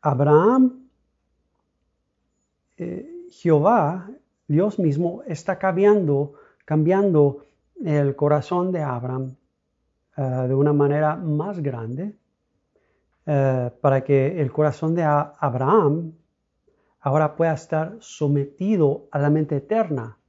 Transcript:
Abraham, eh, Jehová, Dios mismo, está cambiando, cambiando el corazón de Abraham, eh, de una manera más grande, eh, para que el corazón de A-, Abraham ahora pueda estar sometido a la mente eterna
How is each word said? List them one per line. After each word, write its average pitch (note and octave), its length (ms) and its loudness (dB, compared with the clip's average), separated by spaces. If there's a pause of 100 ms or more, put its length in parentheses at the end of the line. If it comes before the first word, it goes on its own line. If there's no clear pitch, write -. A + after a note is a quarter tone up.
Abraham, D#3 880 2 (1900)
eh, D4+ 520 -12
Jehová, F3 800 2 (380)
Dios F#3 300 0
mismo, E3+ 480 -2
está F3+ 320 -6
cambiando, F3+ 760 2 (300)
cambiando D#3 800 2 (400)
el D3 320 0
corazón F3 560 0
de E3+ 80 -4
Abraham, C3 560 -6 (800)
eh, C#3+ 60 -6
de B2+ 320 -2
una D3 180 2
manera D3 440 0
más E3+ 440 -4
grande, C3+ 560 -8 (1080)
eh, C3+ 440 0 (100)
para C3+ 220 2
que C#3+ 380 0
el C3 100 0
corazón D#3 440 0
de F3 80 -2
A-, D3 360 0
Abraham D#3 760 0 (880)
ahora D3+ 360 0
pueda E3 160 0
estar D#3+ 480 -6
sometido C#3+ 1080 -2
a D3+ 80 -6
la C#3+ 100 0
mente D3 280 0
eterna C#3+ 640 -4 (100)